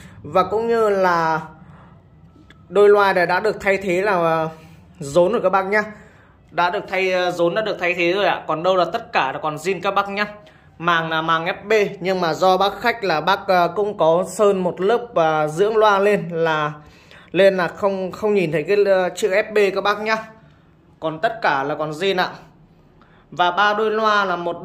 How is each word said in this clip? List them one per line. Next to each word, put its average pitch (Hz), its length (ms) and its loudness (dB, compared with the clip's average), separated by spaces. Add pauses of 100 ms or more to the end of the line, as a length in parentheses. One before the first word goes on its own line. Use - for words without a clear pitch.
(220)
Và 170 220 0
cũng 214 240 -2
như 226 220 2
là 170 520 2 (1300)
đôi 202 200 6
loa 202 240 6
này 180 120 2
đã 180 140 0
được 208 220 -2
thay 196 160 0
thế 190 240 -2
là, 208 100 0
à, 165 380 0 (500)
rốn 170 320 2
rồi 226 100 -2
các 185 80 2
bác 190 160 0
nhá. 208 180 0 (680)
Đã 175 180 0
được 196 180 -4
thay, 190 260 -2
à, 180 180 0
rốn 175 240 0
đã 220 60 -2
được 208 180 -4
thay 180 140 -2
thế 170 200 0
rồi 196 120 0
ạ. - 220 -2
Còn 156 160 -4
đâu 185 120 2
là 175 180 2
tất 233 200 -8
cả 139 180 0
là 143 80 -8
còn 151 160 -4
zin 175 260 -4
các 196 100 -2
bác 196 180 -2
nhá. 202 160 -4 (520)
Màng 165 320 -2
là 160 120 -2
màng 165 240 0
F 196 220 -6
B, 214 60 2 (260)
nhưng 185 220 -2
mà 160 120 0
do 185 240 4
bác 196 220 0
khách 233 240 -2
là 160 180 0
bác, 190 260 0
à, 180 280 4
cũng 208 220 -4
có 165 300 4
sơn 196 360 2
một 175 180 -4
lớp, 226 340 -2
à, 156 320 2
dưỡng 202 300 0
loa 214 220 4
lên 196 300 0
là, 160 420 -2 (600)
lên 190 260 4
là 170 100 0
không, 190 440 -4
không 208 220 -2
nhìn 175 180 0
thấy 151 120 -2
cái, 196 220 0
à, 185 240 2
chữ 185 200 -4
F 202 240 -2
B 202 220 2
các 196 80 -4
bác 208 180 -2
nhá. 220 160 0 (840)
Còn 156 200 -6
tất 226 220 -2
cả 147 220 2
là 147 120 -4
còn 156 160 -6
zin 185 260 -2
ạ. 180 120 -2 (1040)
Và 175 200 0
ba 208 220 2
đôi 214 180 -2
loa 214 340 0
là 185 100 -2
một 175 300 -6